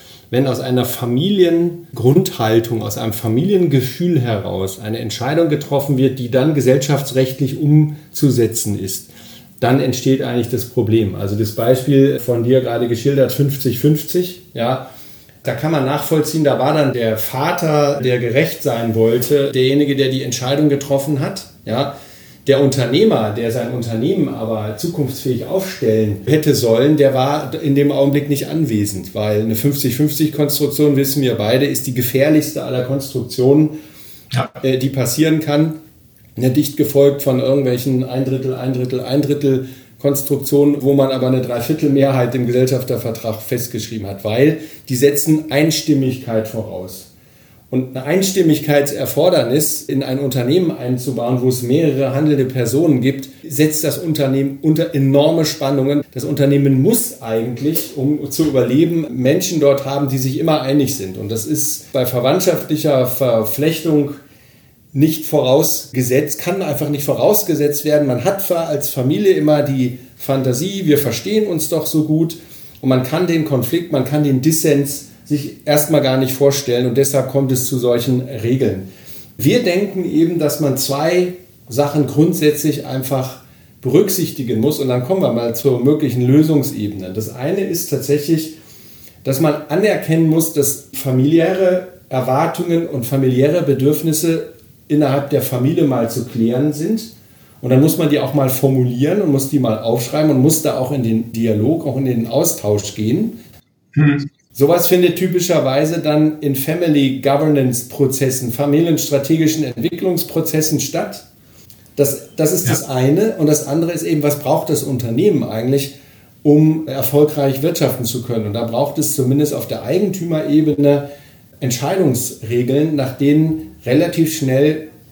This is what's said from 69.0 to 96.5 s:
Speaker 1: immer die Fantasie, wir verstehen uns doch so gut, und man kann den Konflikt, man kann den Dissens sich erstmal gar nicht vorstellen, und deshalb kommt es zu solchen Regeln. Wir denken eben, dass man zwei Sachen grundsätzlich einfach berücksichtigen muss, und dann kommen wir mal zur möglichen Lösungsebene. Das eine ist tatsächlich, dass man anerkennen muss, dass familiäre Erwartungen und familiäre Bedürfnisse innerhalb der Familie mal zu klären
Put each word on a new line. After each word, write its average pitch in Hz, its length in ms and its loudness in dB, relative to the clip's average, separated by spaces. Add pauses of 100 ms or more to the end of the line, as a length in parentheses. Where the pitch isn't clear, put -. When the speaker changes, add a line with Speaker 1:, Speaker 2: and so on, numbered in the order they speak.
Speaker 1:
immer 151 300 2
die 127 380 -2 (180)
Fantasie, 139 680 -2
wir 147 120 4
verstehen 190 500 -2
uns 165 220 -4
doch 156 160 -2
so 156 180 0
gut, 156 320 0 (460)
und 131 80 0
man 127 140 2
kann 170 220 -2
den 160 200 0
Konflikt, 139 480 -2
man 131 100 0
kann 147 220 0
den 131 160 2
Dissens 147 640 0 (180)
sich - 420 -6
erstmal 147 360 2
gar 131 160 0
nicht 131 160 0
vorstellen, 127 540 0
und 117 100 0
deshalb 135 320 0
kommt 135 240 0
es 123 140 -2
zu 131 120 -2
solchen 123 400 0
Regeln. 113 720 -2 (480)
Wir 208 260 2
denken 190 400 -2
eben, 165 360 0
dass 143 200 0
man 135 180 0
zwei 170 580 -2 (340)
Sachen 143 360 0
grundsätzlich 151 800 0
einfach 131 580 -4 (360)
berücksichtigen 139 800 0
muss, 147 200 0
und 135 100 -2
dann 123 160 0
kommen 190 160 0
wir 135 100 2
mal 117 240 -2
zur 123 260 2
möglichen 127 460 2
Lösungsebene. 110 840 2
Das 104 200 -8
eine 151 280 -4
ist 175 300 -6
tatsächlich, 151 640 0 (680)
dass 135 160 -2
man 151 140 2 (160)
anerkennen 165 580 2
muss, 160 240 2
dass - 400 -2
familiäre 170 960 2 (220)
Erwartungen 165 760 -2
und 123 180 -6
familiäre 135 560 2
Bedürfnisse 151 880 0 (380)
innerhalb 143 400 0
der 139 120 2
Familie 147 440 0
mal 120 260 -2
zu 113 140 -6
klären 123 480 0